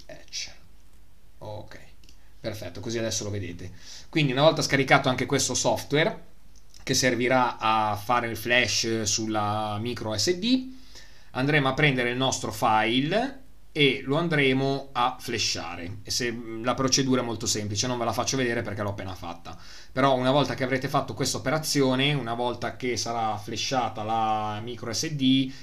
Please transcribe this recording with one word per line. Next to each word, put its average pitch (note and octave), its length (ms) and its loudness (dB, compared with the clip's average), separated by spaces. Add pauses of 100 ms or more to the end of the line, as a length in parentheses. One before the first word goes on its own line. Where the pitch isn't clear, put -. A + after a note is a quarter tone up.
Etcher. - 500 -10 (840)
Ok, G#2+ 420 -12 (600)
perfetto, G#2 400 -8
così A2+ 180 -4
adesso A2+ 260 -2
lo G#2 60 -4
vedete. F2+ 420 -6 (380)
Quindi D3 220 4
una C3+ 120 4
volta D#3 180 6
scaricato C3+ 480 6
anche B2 160 2
questo C3 300 2
software, C#3 760 2 (520)
che C#3 100 0
servirà B2 640 4
a A2 380 4
fare A#2 320 2
il A2 100 -4
flash A2+ 680 2
sulla G#2+ 760 0
micro A2 380 -4
S F3+ 200 2
D, B3+ 380 0 (560)
andremo C#3 380 2
a C3 40 2
prendere B2+ 380 2
il B2 60 -2
nostro B2+ 340 0
file C3 880 2 (360)
e C3+ 300 4
lo C#3 120 2
andremo C#3 720 2
a B2 280 0
flashare. F2+ 840 -4
E A2 80 -8
se, A#2+ 200 -2 (300)
la B2+ 140 0
procedura C3 460 4
è - 20 0
molto A2+ 240 -4
semplice, G#2 400 -2
non B2 100 -2
ve A#2 80 0
la A2+ 80 0
faccio A#2+ 240 0
vedere A#2+ 240 0
perché G#2 220 -4
l'ho G2+ 80 -2
appena F#2+ 240 -8
fatta. E2+ 420 -12 (340)
Però C3+ 240 4
una B2+ 140 2
volta C3 240 4
che B2+ 100 -4
avrete B2+ 240 0
fatto B2+ 280 0
questa C3 220 -2
operazione, C3+ 760 2
una A#2 220 -2
volta A#2+ 400 -2
che B2 220 -2
sarà A2+ 380 -2
flashata A2 680 -2
la G#2+ 580 0
micro A2+ 320 -8
S D#3+ 200 -2
D, C3 380 4 (120)